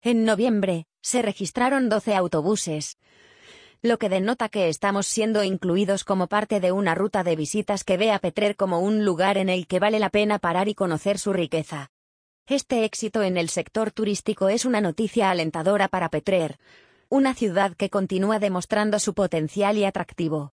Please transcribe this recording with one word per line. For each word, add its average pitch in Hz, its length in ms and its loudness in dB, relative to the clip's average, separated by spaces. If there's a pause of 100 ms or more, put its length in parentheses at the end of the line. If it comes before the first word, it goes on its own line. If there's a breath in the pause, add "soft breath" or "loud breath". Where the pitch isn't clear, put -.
En 226 240 2
noviembre, 202 600 0 (140)
se 247 220 -2
registraron 247 640 0
doce 214 260 0
autobuses, 170 840 -2 (800 loud breath)
lo 233 180 2
que 214 120 0
denota 208 400 0
que 185 180 0
estamos 202 380 0
siendo 214 360 0
incluidos 190 640 0
como 185 220 0
parte 208 340 0
de 180 120 2
una 190 220 0
ruta 196 280 -2
de 170 140 0
visitas 196 460 -2
que 185 140 0
ve 214 140 2
a 202 80 2
Petrer 202 360 -2
como 185 260 0
un 208 260 2
lugar 190 320 2
en 190 100 0
el 185 180 -2
que 185 120 0
vale 214 220 2
la 196 100 0
pena 208 300 2
parar 180 280 0
y 208 60 -4
conocer 190 440 -2
su 202 140 -4
riqueza. 160 600 -4 (540)
Este 254 380 0
éxito 214 380 -4
en 185 160 0
el 165 100 -2
sector 208 420 -4
turístico 202 600 -2
es 233 160 0
una 233 160 2
noticia 196 480 0
alentadora 180 580 0
para 175 220 -2
Petrer, 165 480 -2 (500 soft breath)
una 269 260 2
ciudad 196 400 0
que 202 140 -2
continúa 196 500 0
demostrando 208 600 0
su 202 160 -2
potencial 196 640 0
y 202 60 2
atractivo. 156 720 -4